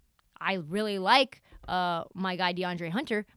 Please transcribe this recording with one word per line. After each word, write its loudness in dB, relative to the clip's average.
I 0
really -2
like, 4
uh, -2
my -4
guy 0
DeAndre -4
Hunter, -2